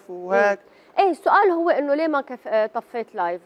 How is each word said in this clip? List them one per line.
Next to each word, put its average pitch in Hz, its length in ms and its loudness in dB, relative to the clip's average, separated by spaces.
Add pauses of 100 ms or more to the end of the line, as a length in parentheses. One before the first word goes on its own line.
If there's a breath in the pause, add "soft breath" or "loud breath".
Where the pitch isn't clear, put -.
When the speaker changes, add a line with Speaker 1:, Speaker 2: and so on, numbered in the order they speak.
Speaker 1:
وهيك. 190 500 0
Speaker 2:
مم. - 440 -4
ايه، 381 80 4
السؤال 392 380 2
هو 339 200 0
إنه 285 240 0
ليه 311 140 0
ما 294 140 -2
كف-، 254 260 -14
آه، 214 180 0
طفيت 226 500 -8
لايف؟ 175 300 -4